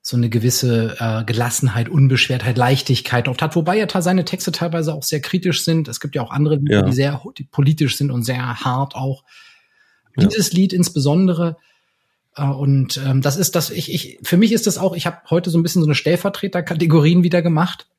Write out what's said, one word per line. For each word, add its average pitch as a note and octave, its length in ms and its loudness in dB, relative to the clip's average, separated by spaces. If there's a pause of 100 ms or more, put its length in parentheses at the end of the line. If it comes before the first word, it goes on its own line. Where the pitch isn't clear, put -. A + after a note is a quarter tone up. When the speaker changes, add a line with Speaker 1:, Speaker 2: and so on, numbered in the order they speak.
Speaker 1:
so - 160 -8
eine A#2+ 120 2
gewisse, A#2 680 0
äh, A2+ 260 -2
Gelassenheit, A#2 640 -2
Unbeschwertheit, B2+ 680 2
Leichtigkeit B2 680 0
oft B2+ 160 -4
hat, D#3+ 120 -4
wobei F3 220 0
ja G#3+ 80 2
ta-, F#3 160 -2
seine F3+ 240 2
Texte F#3 260 -6
teilweise E3 420 -2
auch D3+ 100 -10
sehr D3+ 160 -4
kritisch F3+ 440 -2
sind. D#3+ 240 0
Es B2 120 -10
gibt C#3+ 160 -10
ja B2+ 80 -2
auch - 80 -10
andere D3+ 240 2
Lieder, C#3 240 2
Speaker 2:
Ja. - 40 4
Speaker 1:
die B2 100 2
sehr C#3 300 -2
ho-, - 80 -16
die - 120 -16
politisch C#3+ 540 0
sind C#3+ 120 -2
und B2 140 -2
sehr B2 380 -4
hart C3 340 -2
auch. C3+ 280 -6 (920)
Speaker 2:
Ja. D#3 80 4
Speaker 1:
Dieses G#3 260 2
Lied F#3 220 2
insbesondere, E3+ 840 2 (800)
äh, C#3+ 100 -4
und, C#3 600 0
ähm, C3+ 160 2
das C3+ 160 0
ist - 180 -2
das, E3 140 -2
ich, - 240 -8
ich, - 300 -8
für F3 140 2
mich G#3+ 140 6
ist A3+ 140 0
das G3+ 140 0
auch, F3+ 160 -2
ich E3+ 100 -6
hab - 240 -8
heute E3+ 220 0
so E3 80 4
ein E3 40 2
bisschen F3 200 0
so D3+ 40 2
eine D3 80 2
Stellvertreterkategorien F3 1300 2
wieder F3 200 2
gemacht. E3+ 440 0 (120)